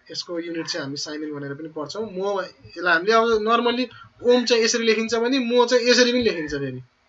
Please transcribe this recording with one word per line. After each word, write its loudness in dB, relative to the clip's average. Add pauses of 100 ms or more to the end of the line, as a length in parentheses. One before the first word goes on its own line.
(120)
यसको -8
युनिट -8
चाहिँ -6
हामी -8
साइमेन -8
भनेर -10
पनि -12
पढ्छौँ। -8
म -4 (360)
यसलाई 0
हामीले 2
अब 6
normally 0 (380)
ओम 4
चाहिँ 2
यसरी 0
लेखिन्छ 0
भने 2
म 4
चाहिँ 2
यसरी 6
पनि 2
लेखिन्छ -2
फेरि -8 (260)